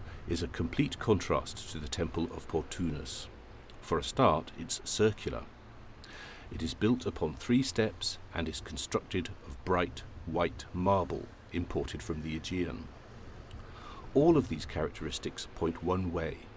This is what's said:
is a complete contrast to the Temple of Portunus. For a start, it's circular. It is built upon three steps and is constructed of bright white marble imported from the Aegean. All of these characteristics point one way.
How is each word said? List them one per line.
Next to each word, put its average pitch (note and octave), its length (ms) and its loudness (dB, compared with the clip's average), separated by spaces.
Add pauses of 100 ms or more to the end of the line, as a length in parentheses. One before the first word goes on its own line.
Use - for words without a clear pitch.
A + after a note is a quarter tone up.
(280)
is E2+ 140 0
a E2+ 60 0
complete - 500 0
contrast - 760 2
to D#2+ 60 -4
the D2+ 100 -4
Temple E2 360 0
of - 220 -4
Portunus. D#2 800 -2 (540)
For - 180 2
a C#2+ 60 0
start, E2+ 540 4
it's - 260 -4
circular. - 600 2 (1080)
It D2 100 -6
is D#2+ 120 -2
built A#2 320 4
upon D#2 280 0
three B2 280 6
steps - 560 0 (160)
and E2 120 0
is D#2 140 -4
constructed - 680 -2 (160)
of - 180 -10
bright F2+ 380 2 (240)
white E2+ 480 2
marble F2+ 500 4 (300)
imported D#2+ 480 -2
from D#2 180 -2
the D#2 160 -2
Aegean. D#2 500 -2 (1300)
All D#3 240 8
of C3+ 140 4
these D2+ 160 -4
characteristics - 880 -4
point E2 280 0
one F2+ 300 2
way. D#2+ 240 -2 (200)